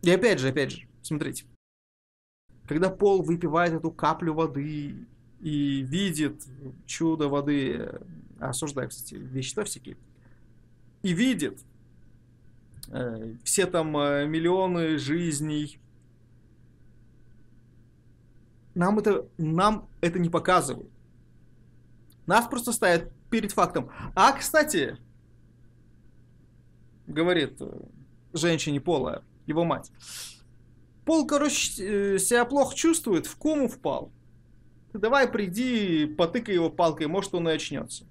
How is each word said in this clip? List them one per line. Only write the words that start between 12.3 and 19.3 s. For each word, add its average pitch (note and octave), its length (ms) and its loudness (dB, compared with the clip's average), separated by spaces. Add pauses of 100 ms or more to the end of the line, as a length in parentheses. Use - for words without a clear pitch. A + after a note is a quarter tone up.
э, A2+ 460 -8 (100)
все F#3+ 200 2
там, D#3+ 300 -2
э, C#3+ 300 0
миллионы E3 720 2
жизней, D3+ 840 -2 (3000)
нам G3 240 4
это, G#3 260 2 (120)